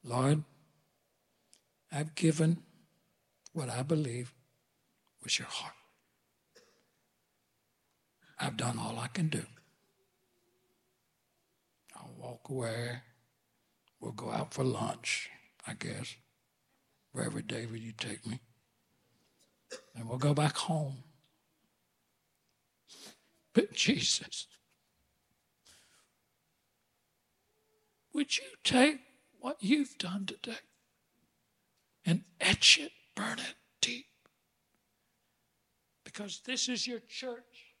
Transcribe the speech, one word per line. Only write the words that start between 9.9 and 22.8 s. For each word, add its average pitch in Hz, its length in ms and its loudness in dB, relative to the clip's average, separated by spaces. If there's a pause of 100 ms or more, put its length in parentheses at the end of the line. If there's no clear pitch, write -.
I'll - 240 -18
walk 123 300 -12
away. 120 500 -2 (1000)
We'll 117 120 -8
go - 180 -8
out - 240 -4
for 131 120 0
lunch, - 640 -2 (360)
I - 80 -8
guess, - 420 -8 (1000)
wherever, 110 280 -4
David, 113 400 -6
you 113 160 -10
take 104 300 -8
me. 113 140 -6 (1500)
And 117 120 -8
we'll 127 100 -4
go 143 160 4
back 147 240 4
home. 147 400 0 (2500)